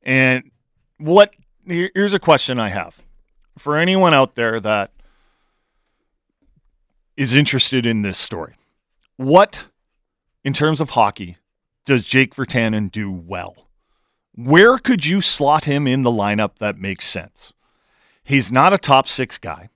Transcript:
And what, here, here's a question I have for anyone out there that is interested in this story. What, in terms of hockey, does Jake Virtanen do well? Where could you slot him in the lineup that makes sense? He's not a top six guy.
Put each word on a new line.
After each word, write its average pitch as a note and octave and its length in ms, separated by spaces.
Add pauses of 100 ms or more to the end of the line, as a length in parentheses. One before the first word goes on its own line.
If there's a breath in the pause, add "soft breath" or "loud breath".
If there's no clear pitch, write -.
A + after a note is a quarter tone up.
And C3 480 (460)
what, F#3+ 380 (320)
here, F3 280
here's G3+ 200
a G3 40
question C3+ 400
I A2 120
have F2 320 (560)
for D3 180
anyone F3+ 380
out C3+ 200
there A2+ 240
that G#2 340 (2250)
is C3 180
interested C3+ 520
in A2+ 160
this G2 160
story. E2 360 (640)
What, E3 500 (760)
in C#3 80
terms D3+ 280
of D3+ 100
hockey, G2+ 460 (480)
does B2+ 200
Jake C3 300
Virtanen A2 560
do G#2 200
well? F2+ 580 (680)
Where F3 440
could G#3 260
you F3+ 160
slot D3 440
him C#3+ 220
in C3 160
the A#2+ 80
lineup G#2 480
that G#2 200
makes G2 300
sense? - 440 (680)
He's B2 300
not D3 200
a G3 60
top C3+ 300
six - 280
guy. F2 400